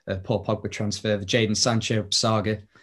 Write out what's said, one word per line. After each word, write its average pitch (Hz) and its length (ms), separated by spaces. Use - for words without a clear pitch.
uh, 98 120
Paul 98 260
Pogba 104 260
transfer, 104 460
the 98 100
Jadon 107 300
Sancho 113 540
saga, 107 540